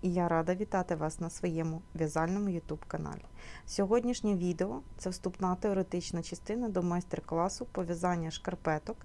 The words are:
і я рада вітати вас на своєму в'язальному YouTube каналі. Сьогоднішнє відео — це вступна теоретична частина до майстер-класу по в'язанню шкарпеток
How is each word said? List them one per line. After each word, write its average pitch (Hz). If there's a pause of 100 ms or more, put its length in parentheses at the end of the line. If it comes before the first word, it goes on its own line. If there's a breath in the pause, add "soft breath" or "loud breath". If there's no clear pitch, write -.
і 185
я 175
рада 170
вітати 185
вас 156
на 170
своєму 160 (140)
в'язальному 165
YouTube 160
каналі. - (400 loud breath)
Сьогоднішнє 220
відео — 180 (160)
це -
вступна 180
теоретична 180
частина 226
до 185
майстер-класу 180
по -
в'язанню 170
шкарпеток 175